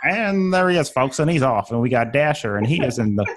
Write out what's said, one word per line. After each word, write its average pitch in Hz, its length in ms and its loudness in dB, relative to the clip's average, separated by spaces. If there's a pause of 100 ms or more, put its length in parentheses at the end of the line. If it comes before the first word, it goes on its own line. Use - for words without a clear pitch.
And 196 480 0
there 185 180 2
he 180 80 2
is, 151 100 0
folks, 135 300 -2
and 156 120 2
he's 165 120 2
off, 120 280 0
and 117 100 -2
we 120 80 2
got 117 240 0
Dasher, 139 440 0
and 104 100 0
he 151 160 0
is 131 160 -2
in 107 180 0
the 104 100 0 (100)